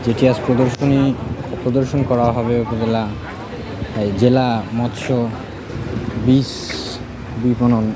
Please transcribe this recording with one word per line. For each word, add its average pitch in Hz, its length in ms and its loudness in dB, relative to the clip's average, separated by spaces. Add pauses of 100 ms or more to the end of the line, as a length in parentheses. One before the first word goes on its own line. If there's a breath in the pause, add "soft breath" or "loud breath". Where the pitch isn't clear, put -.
যেটি 120 240 4
আজ 123 60 4 (100)
প্রদর্শনী, 135 680 2 (500)
প্রদর্শন 131 400 0
করা 123 220 2
হবে 120 340 2
উপজেলা, 113 480 0 (920)
এই 104 180 2
জেলা 123 440 4 (100)
মৎস্য 120 560 0 (960)
বীজ 131 240 4 (920)
বিপণন 120 520 4